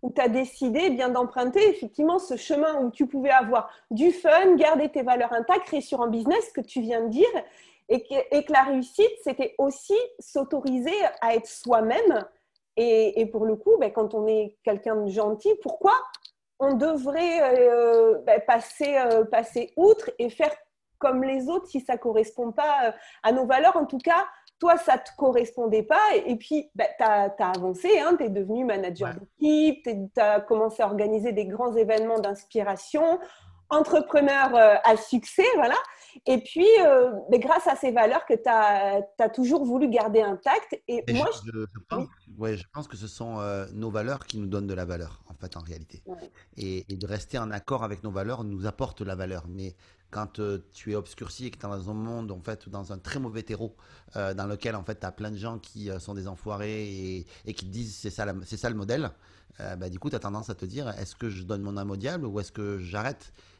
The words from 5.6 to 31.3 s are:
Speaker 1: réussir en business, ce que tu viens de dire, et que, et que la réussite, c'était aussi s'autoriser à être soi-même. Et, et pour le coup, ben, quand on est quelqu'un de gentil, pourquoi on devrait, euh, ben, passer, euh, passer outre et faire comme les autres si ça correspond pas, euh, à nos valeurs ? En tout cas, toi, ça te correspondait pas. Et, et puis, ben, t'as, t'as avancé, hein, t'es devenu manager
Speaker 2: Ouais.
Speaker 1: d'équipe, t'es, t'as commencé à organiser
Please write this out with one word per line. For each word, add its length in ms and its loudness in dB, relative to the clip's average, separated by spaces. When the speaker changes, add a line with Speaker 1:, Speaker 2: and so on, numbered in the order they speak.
Speaker 1:
réussir 300 -4
en 80 0
business, 400 0
ce 120 -20
que 60 -6
tu 160 -8
viens 200 -2
de 60 -2
dire, 180 4
et 140 2
que, 120 -8
et 80 2
que 80 -6
la 120 8
réussite, 460 2
c'était 360 -4
aussi 360 -2
s'autoriser 760 -4
à 120 2
être 120 -2
soi-même. 800 2
Et, 440 4
et 60 2
pour 200 -2
le 100 0
coup, 220 4
ben, 140 0
quand 220 -2
on 120 -2
est 380 0
quelqu'un 320 -2
de 120 -2
gentil, 420 0
pourquoi 320 2
on 160 2
devrait, 640 0
euh, 680 6
ben, 200 4
passer, 500 0
euh, 280 4
passer 520 -2
outre 420 6
et 100 -2
faire 220 0
comme 240 2
les 260 -4
autres 180 -4
si 140 -6
ça 160 -4
correspond 560 -2
pas, 360 0
euh, 40 -4
à 100 2
nos 140 0
valeurs ? 300 4
En 100 0
tout 120 -8
cas, 280 2
toi, 200 4
ça 200 2
te 200 -12
correspondait 640 0
pas. 180 2
Et, 160 -2
et 40 -4
puis, 380 -4
ben, 140 -2
t'as, 300 2
t'as 220 -4
avancé, 500 0
hein, 160 2
t'es 140 -2
devenu 340 -4
manager 460 -4
Speaker 2:
Ouais. 100 -12
Speaker 1:
d'équipe, 640 2
t'es, 140 -6
t'as 260 4
commencé 420 0
à 40 2
organiser 460 -2